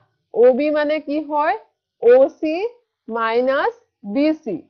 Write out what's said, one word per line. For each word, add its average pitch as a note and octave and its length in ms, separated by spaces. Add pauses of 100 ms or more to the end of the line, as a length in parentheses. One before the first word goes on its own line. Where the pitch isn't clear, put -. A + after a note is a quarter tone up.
(340)
অ B3 200
বি D4 180
মানে D4+ 280
কি D4 240
হয়? D4 360 (440)
অ C4 280
চি D#4 220 (540)
মাইনাছ B3+ 720 (300)
বি C4+ 260
চি। G3+ 240 (100)